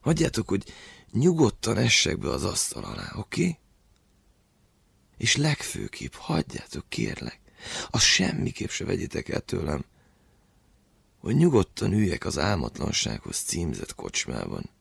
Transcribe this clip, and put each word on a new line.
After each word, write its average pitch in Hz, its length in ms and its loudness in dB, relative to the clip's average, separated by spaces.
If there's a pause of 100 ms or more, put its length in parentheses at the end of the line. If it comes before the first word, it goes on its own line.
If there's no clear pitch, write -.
Hagyjátok, 160 480 2
hogy 98 240 0 (380)
nyugodtan 139 640 4
essek 113 400 4
be - 120 -4
az 69 140 0
asztal - 400 -2
alá, - 320 -10
oké? 165 440 -2 (1600)
És - 180 2
legfőképp - 800 -4
hagyjátok, - 760 -4
kérlek, - 500 -6 (500)
azt 110 160 2
semmiképp - 640 0
se - 160 -6
vegyétek - 440 -4
el - 120 -2
tőlem, 76 440 -4 (1300)
hogy 113 160 -2
nyugodtan 135 560 4
üljek 98 340 2
az - 120 -4
álmatlansághoz - 1000 -2
címzett - 580 -4
kocsmában 50 760 -6 (120)